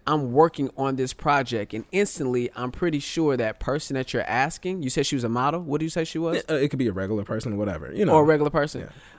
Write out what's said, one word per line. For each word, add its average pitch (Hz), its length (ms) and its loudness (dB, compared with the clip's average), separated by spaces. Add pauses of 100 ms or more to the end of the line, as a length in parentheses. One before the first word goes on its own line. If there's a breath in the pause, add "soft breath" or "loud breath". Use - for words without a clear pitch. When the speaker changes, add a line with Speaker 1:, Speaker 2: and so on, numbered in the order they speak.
Speaker 1:
"I'm 143 260 0
working 147 440 4
on 131 200 0
this 127 180 -2
project," 127 580 0
and 110 200 -6
instantly, 127 640 0
I'm 123 160 -6
pretty 160 260 0
sure 147 400 0
that 110 220 -2
person 143 340 -4
that 131 180 -4
you're 120 120 0
asking, 160 580 -2
you 127 80 -2
said 143 160 0
she - 100 -2
was 120 80 -2
a 117 60 0
model? 139 320 0
What 147 160 -2
do 156 80 -2
you 165 40 -6
say 165 140 -2
she 156 140 -6
was? 165 320 -2
Speaker 2:
Uh, 156 40 0
it 143 140 2
could 131 120 -2
be 120 80 2
a 101 40 0
regular 95 320 -2
person, 107 320 -4
whatever, 87 380 -4
you 208 100 2
know. 170 120 6
Speaker 1:
Or 156 60 8
a - 20 4
regular 147 260 4
person. 151 320 -2
Speaker 2:
Yeah. - 60 -12 (300 loud breath)